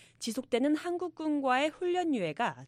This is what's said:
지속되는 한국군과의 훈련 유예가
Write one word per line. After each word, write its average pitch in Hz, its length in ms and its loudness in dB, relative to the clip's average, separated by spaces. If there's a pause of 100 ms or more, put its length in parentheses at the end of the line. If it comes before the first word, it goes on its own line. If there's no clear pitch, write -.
(200)
지속되는 254 560 0
한국군과의 311 960 0
훈련 349 440 0
유예가 156 540 -2